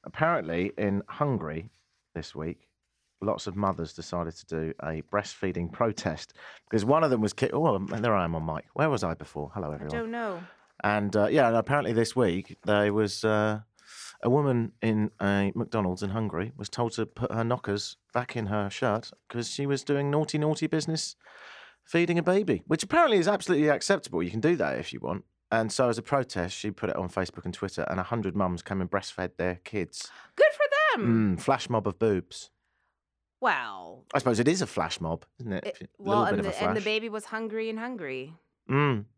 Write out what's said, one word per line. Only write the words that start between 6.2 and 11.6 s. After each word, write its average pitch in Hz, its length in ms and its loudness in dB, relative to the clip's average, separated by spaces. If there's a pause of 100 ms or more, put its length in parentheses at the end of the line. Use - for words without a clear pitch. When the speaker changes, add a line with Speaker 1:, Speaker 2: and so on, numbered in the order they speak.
Speaker 1:
because 107 160 2
one 147 180 4
of 151 80 4
them 120 100 2
was 107 120 0
ki-, - 200 0
oh, 147 220 4
um, 95 120 -2
there 110 280 0
I 95 100 4
am 82 100 -2
on 80 120 -4
mic. 78 280 -6
Where 156 140 2
was 135 140 0
I 82 120 0
before? 73 400 -10
Hello, 78 180 -6
everyone. 76 220 -8
Speaker 2:
I - 40 -4
don't 226 120 -6
know. 214 320 -6 (420)
Speaker 1:
And, 101 320 2
uh, 120 100 6
yeah, 131 220 6
and 113 80 4
apparently 117 360 2